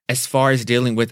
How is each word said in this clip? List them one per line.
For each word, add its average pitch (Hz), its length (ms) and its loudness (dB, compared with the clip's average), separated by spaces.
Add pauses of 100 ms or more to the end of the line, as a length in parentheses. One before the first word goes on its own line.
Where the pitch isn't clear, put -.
as 127 180 -4
far 135 260 2
as 127 120 0
dealing 120 320 0
with 113 160 0